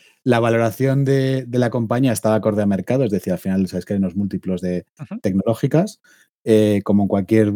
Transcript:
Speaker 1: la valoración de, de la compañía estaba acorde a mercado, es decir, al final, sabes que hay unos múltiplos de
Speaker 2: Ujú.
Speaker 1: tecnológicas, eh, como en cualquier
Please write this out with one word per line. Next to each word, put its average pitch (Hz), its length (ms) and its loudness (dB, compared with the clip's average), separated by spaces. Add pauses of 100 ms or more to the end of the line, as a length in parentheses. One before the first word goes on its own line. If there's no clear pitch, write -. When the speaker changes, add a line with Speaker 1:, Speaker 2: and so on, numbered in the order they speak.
(240)
Speaker 1:
la 120 160 2
valoración 117 640 0
de, 135 420 0
de 120 120 -4
la 120 120 0
compañía 120 420 0
estaba 110 240 0
acorde 104 260 0
a 101 40 0
mercado, 101 380 0
es 104 60 -2
decir, 95 220 -2
al 87 60 -2
final, 95 300 -2
sabes 90 160 -6
que 104 100 -6
hay 101 40 -2
unos 92 180 -2
múltiplos 95 440 -4
de 90 260 -4 (140)
Speaker 2:
Ujú. - 200 -12
Speaker 1:
tecnológicas, 113 800 -2 (440)
eh, 107 400 4
como 104 200 2
en 98 40 -2
cualquier 104 480 2